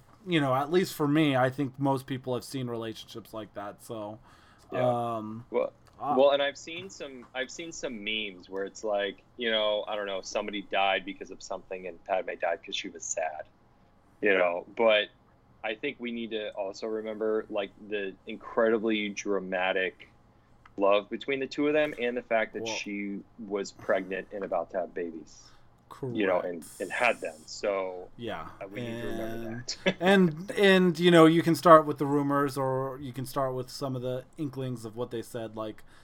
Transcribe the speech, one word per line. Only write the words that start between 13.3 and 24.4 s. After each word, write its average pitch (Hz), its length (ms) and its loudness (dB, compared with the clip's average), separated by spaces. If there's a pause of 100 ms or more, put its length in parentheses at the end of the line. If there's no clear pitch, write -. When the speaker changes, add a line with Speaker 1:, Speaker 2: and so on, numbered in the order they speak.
Speaker 2:
you 101 160 4
know. 87 300 0 (100)
But 107 320 4 (560)
I 110 120 -6
think 139 240 -6
we 120 100 -8
need 117 220 -8
to 107 220 -6
also 101 340 -8
remember, 110 600 -2
like, 101 220 -4 (180)
the 98 260 -6 (120)
incredibly 110 840 0
dramatic 92 1000 -2 (680)
love 98 320 4
between 135 300 -4
the 135 80 -4
two 147 220 -2
of 147 40 2
them 151 280 0
and 120 160 -2
the 117 60 -4
fact 110 320 -2
that 110 100 -8
Speaker 1:
Well 110 100 -4
Speaker 2:
she 101 460 -6 (260)
was 98 240 -4
pregnant 95 600 -4
and 101 100 -8